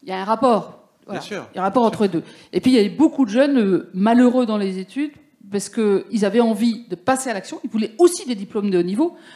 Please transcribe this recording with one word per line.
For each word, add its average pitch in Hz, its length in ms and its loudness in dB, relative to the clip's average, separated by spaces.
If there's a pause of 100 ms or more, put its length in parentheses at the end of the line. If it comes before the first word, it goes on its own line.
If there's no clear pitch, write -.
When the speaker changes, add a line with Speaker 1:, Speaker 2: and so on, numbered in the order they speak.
Speaker 1:
Il - 60 -18
y - 40 -6
a 185 40 -6
un 190 80 -6
rapport. 220 540 0 (260)
Voilà. 190 140 -10
Speaker 2:
Bien 143 80 -16
sûr. 175 260 -10
Speaker 1:
Il - 40 -10
y - 20 -8
a - 20 -4
un 185 40 -2
rapport 214 180 2
Speaker 2:
Bien 220 80 2
sûr. 170 100 -4
Speaker 1:
entre - 20 2
les 170 180 -2
deux. - 20 -14 (300)
Et 180 80 -2
puis, 254 100 2
il 262 40 4
y 240 40 6
avait 202 100 2
beaucoup 277 360 2
de 208 40 -6
jeunes, 269 300 2
euh, 190 340 0
malheureux 240 520 4
dans 214 120 -2
les 190 220 -4
études 277 320 -8 (380)
parce 196 200 -6
qu'ils 208 560 0
avaient 202 160 2
envie 226 480 0
de 180 60 -8
passer 254 340 -2
à 226 40 -4
l'action, 202 300 -10
ils 269 60 -8
voulaient 220 300 -4
aussi 349 260 4
des 247 100 -6
diplômes 202 340 -6
de 185 100 0
haut 170 40 0
niveau. 226 320 -2 (200)